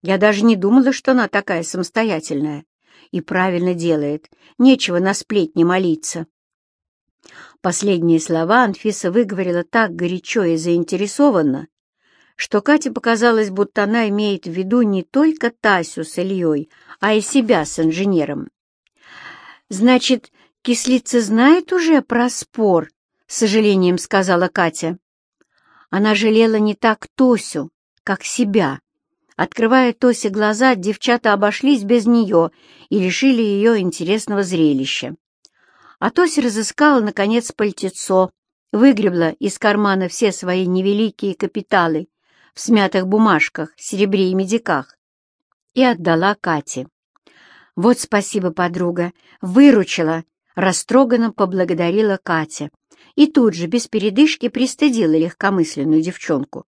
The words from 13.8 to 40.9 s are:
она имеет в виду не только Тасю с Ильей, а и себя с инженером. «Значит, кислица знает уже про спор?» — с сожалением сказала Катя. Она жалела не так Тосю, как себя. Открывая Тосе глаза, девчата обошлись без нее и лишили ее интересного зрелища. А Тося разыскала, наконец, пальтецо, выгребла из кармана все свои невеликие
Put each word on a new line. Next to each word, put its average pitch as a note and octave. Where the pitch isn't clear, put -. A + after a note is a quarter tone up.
она A3
имеет G3+
в E3+
виду F#3+
не G3
только D4+
Тасю F3
с -
Ильей, F3
а G#3+
и G#3+
себя G#3+
с -
инженером. D#3+
«Значит, B3
кислица B3
знает C4
уже D#4+
про A#3+
спор?» — F#3+
с -
сожалением G3+
сказала F3+
Катя. E3+
Она G#3
жалела A3
не G#3
так -
Тосю, A3
как F#3+
себя. F#3+
Открывая A#3
Тосе A#3
глаза, G#3+
девчата G#3+
обошлись G#3
без A3
нее G3
и G#3
лишили A#3
ее G#3+
интересного G3
зрелища. D3+
А -
Тося E4
разыскала, A#3+
наконец, G#3
пальтецо, F#3+
выгребла G3+
из -
кармана G3+
все G3+
свои F3+
невеликие G3